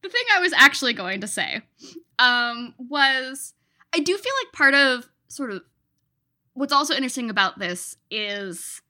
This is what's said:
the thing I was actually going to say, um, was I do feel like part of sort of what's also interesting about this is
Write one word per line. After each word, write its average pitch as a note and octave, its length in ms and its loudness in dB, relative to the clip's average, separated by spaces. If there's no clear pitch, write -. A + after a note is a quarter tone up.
the F#4+ 80 -12
thing B4 140 -2
I F#4 40 4
was F4+ 140 2
actually C4+ 400 4
going F#3+ 280 -6
to G#3 60 -8
say, - 340 -4
um, A#3+ 580 2
was C4 760 -2
I E4+ 60 2
do F4 180 0
feel B4 160 -4
like - 100 -12
part C#4 200 4
of C4 340 4
sort B3+ 240 -8
of F#3+ 100 -8
what's C#4 200 -2
also C#4+ 200 2
interesting B3+ 360 -2
about G3+ 300 0
this F3+ 380 -6
is G3+ 800 -8